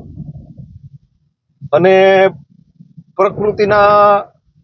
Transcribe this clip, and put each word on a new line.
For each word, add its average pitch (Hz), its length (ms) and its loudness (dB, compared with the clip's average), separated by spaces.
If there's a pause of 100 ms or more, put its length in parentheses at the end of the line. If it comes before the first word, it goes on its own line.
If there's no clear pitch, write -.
(1700)
અને 180 220 2 (1200)
પ્રકૃતિના 208 1040 0 (400)